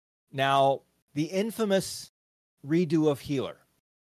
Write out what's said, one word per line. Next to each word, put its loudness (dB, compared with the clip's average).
now 2
the -2
infamous -2
redo 2
of 0
Healer. -6